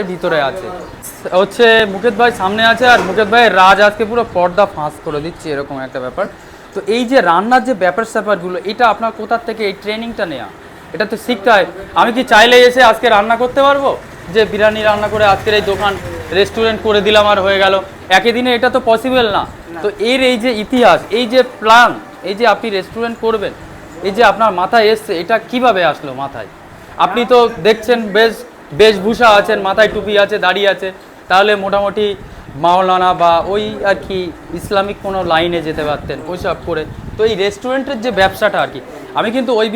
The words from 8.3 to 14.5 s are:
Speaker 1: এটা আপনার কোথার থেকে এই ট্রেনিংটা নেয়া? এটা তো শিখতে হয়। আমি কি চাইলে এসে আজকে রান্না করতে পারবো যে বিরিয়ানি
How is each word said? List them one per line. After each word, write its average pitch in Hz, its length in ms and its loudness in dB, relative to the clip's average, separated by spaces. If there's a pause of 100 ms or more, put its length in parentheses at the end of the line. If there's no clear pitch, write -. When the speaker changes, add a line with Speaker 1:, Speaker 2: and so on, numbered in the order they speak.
Speaker 1:
এটা 240 220 -2
আপনার 220 260 -4
কোথার 226 280 -4
থেকে 220 220 -8
এই 190 140 -6
ট্রেনিংটা 220 500 -8
নেয়া? 117 160 -10 (460)
এটা 190 120 -2
তো 220 100 -8 (100)
শিখতে 247 240 0
হয়। 196 160 4 (280)
আমি 190 220 2
কি 254 80 0
চাইলে 233 320 6 (120)
এসে 247 140 2
আজকে 226 260 4
রান্না 226 280 2
করতে 247 260 -2
পারবো 277 280 2 (440)
যে 220 100 4
বিরিয়ানি 214 380 0